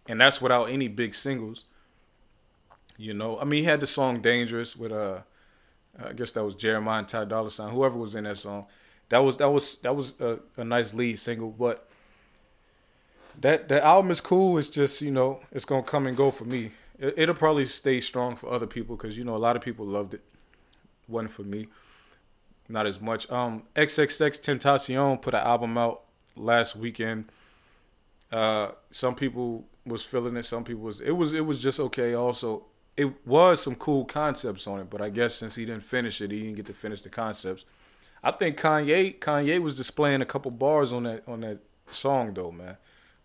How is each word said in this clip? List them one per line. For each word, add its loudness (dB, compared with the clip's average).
And -6
that's 6
without 4
any -2
big -4
singles. -6
You -10
know, -6
I -4
mean, 2
he 0
had 4
the -2
song 0
Dangerous 2
with, -10
uh, -4
I -12
guess -6
that -2
was -4
Jeremiah 0
and -8
Ty -4
Dolla -4
Sign, -10
whoever 2
was -8
in -6
that -6
song. -10
That 6
was, 4
that 4
was, 2
that 0
was -8
a, -2
a -8
nice 0
lead -2
single, -8
but -4
that, 4
that 6
album 8
is 2
cool. 4
It's 0
just, 0
you -4
know, 2
it's -6
gonna 0
come 0
and -2
go 4
for -12
me. -4
It, -2
it'll 4
probably 4
stay 0
strong -4
for -10
other -2
people -8
'cause, -10
you -8
know, -4
a -2
lot 4
of -4
people -8
loved -4
it. -14
Wasn't -6
for -14
me. -8
Not 0
as -4
much. -4
Um, -4
X 2
X 2
X 2
Tentacion 2
put -2
an 2
album 2
out 0
last 2
weekend. -6
Uh, 0
some -2
people -4
was -8
feeling -4
it. -8
Some -6
people -10
was, -10
it -2
was, 0
it 0
was -2
just -2
okay -2
also. -2
It -2
was 8
some -4
cool 0
concepts -4
on -6
it, -12
but -8
I -4
guess 0
since -10
he -8
didn't -8
finish -4
it, -4
he -6
didn't -8
get -10
to -14
finish -10
the -18
concepts. -6
I 2
think -2
Kanye, 4
Kanye 2
was -4
displaying 2
a 0
couple -6
bars 2
on -4
that, -6
on -10
that -8
song 0
though, -6
man. -16